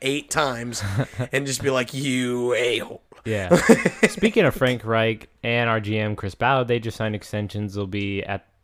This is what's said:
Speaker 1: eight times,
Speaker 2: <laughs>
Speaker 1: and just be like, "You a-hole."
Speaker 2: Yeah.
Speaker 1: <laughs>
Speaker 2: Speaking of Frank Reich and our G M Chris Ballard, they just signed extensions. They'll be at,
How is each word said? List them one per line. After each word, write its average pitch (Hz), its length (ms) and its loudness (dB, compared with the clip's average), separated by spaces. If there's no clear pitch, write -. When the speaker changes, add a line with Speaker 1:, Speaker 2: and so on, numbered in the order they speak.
Speaker 1:
eight 143 280 -2
times, 120 540 -2
Speaker 2:
<laughs> - 240 -6
Speaker 1:
and 139 160 0
just 131 160 -4
be 139 60 2
like, 127 220 0
"You 123 640 0
a-hole." 113 480 0
Speaker 2:
Yeah. 104 280 2
Speaker 1:
<laughs> - 540 4
Speaker 2:
Speaking 214 380 2
of 127 80 2
Frank 123 300 0
Reich 113 440 0
and 117 260 2
our 113 120 2
G 107 180 -2
M 107 180 0
Chris 98 180 -8
Ballard, 127 340 2
they 120 100 2
just 113 180 -6
signed 107 180 -2
extensions. 104 600 -6
They'll 101 120 -2
be 101 360 -4
at, 98 240 -6